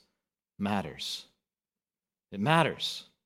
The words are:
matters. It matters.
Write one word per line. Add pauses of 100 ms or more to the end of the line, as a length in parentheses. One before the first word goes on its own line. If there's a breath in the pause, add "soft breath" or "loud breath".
(580)
matters. (1040)
It
matters. (220)